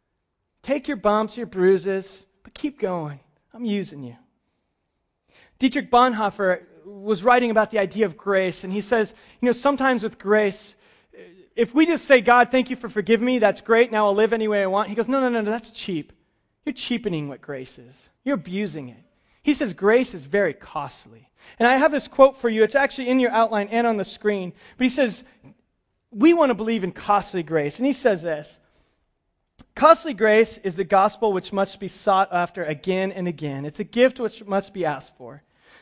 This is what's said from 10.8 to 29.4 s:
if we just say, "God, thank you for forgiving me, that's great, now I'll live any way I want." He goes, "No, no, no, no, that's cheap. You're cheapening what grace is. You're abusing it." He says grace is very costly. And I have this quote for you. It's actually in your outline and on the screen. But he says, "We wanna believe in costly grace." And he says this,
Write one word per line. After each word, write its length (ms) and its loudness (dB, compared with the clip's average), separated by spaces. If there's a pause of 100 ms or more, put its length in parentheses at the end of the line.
if 180 0
we 120 4
just 180 0
say, 160 6
"God, 300 4
thank 200 0
you 60 -8
for 120 -12
forgiving 380 0
me, 120 2
that's 220 2
great, 320 2
now 140 2
I'll 80 2
live 180 2
any 160 -2
way 140 0
I 40 0
want." 220 -2
He 60 -8
goes, 140 -4
"No, 120 0
no, 80 2
no, 120 -2
no, 100 -4
that's 200 -8
cheap. 420 -8 (520)
You're 80 -8
cheapening 560 -6
what 120 -14
grace 380 -14
is. 240 -20 (220)
You're 120 -2
abusing 520 -8
it." 140 -20 (400)
He 120 2
says 180 -4
grace 420 0
is 100 -14
very 300 -2
costly. 760 -14 (300)
And 80 2
I 100 4
have 140 2
this 180 -6
quote 300 4
for 100 -2
you. 140 2
It's 120 0
actually 340 -2
in 120 2
your 100 2
outline 380 0
and 180 0
on 100 0
the 80 -4
screen. 480 -4 (240)
But 80 -2
he 60 4
says, 340 -2 (840)
"We 240 4
wanna 200 2
believe 300 -4
in 80 -4
costly 500 -2
grace." 360 -2
And 80 -2
he 80 2
says 260 0
this, 380 -10 (1160)